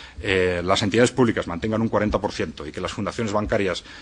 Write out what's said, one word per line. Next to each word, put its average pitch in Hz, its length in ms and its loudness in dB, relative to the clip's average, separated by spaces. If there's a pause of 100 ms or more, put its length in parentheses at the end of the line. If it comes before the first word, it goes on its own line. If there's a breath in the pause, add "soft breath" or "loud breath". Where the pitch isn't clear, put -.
(220 loud breath)
eh, 90 420 2
las 95 180 2
entidades 110 280 4
públicas 113 380 2
mantengan 107 340 -2
un 113 60 2
cuarenta 104 320 2
por 101 100 -2
ciento 82 340 -6
y 76 60 -10
que - 100 -10
las 87 120 -4
fundaciones 101 400 -4
bancarias, 101 500 0 (200 loud breath)